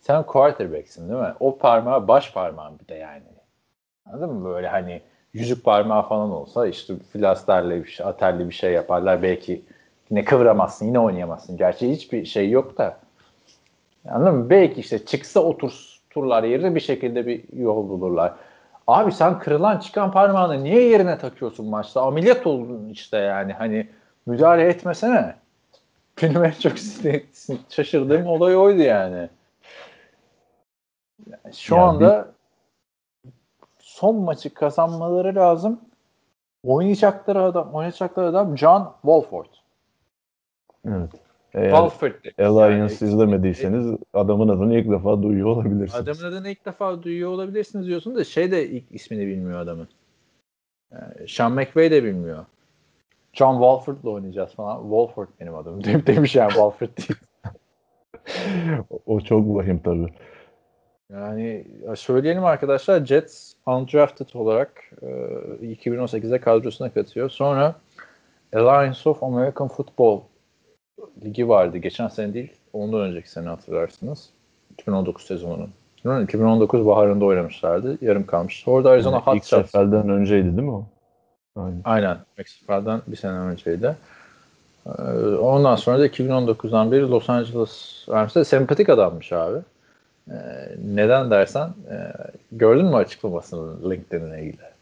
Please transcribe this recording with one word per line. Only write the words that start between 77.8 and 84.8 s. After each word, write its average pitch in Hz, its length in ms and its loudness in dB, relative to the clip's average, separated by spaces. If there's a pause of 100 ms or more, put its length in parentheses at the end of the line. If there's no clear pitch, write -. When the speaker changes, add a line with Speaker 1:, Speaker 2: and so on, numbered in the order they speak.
Speaker 1:
Yarım 101 260 0
kalmış. 87 400 -4
Orada 131 240 4
Arizona 127 240 6
Speaker 2:
Yani 117 80 0
ilk 131 200 2
Speaker 1:
Hotshots. 101 280 2
Speaker 2:
seferden 101 380 2
önceydi 101 360 2 (120)
değil 139 120 -2
mi - 20 -4
o? 104 140 -8 (720)
Aynen. 90 280 -10
Speaker 1:
Aynen. 101 320 0 (220)
İlk 98 100 -16
seferden 107 580 -4
bir 110 100 -14
sene 95 220 -8
önceydi. 92 580 -4 (880)